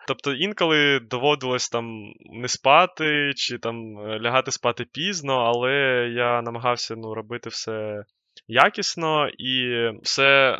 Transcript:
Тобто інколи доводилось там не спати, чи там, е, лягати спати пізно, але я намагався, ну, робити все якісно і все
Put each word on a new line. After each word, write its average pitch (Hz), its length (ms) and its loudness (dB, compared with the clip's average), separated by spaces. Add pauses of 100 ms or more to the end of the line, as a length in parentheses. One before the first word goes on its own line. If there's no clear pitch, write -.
Тобто 139 280 -2
інколи 151 680 2
доводилось 127 680 0
там 113 440 -6 (200)
не 120 160 -8
спати, 147 880 2
чи 123 220 -6
там, 113 400 -8
е, 107 220 -6
лягати 127 300 0
спати 120 420 -2
пізно, 151 420 -4
але 120 380 2 (440)
я 120 260 2
намагався, 117 540 -4
ну, 110 180 -10
робити 110 340 -10
все 107 560 -8 (440)
якісно 156 800 2
і 127 460 -4 (280)
все 135 580 4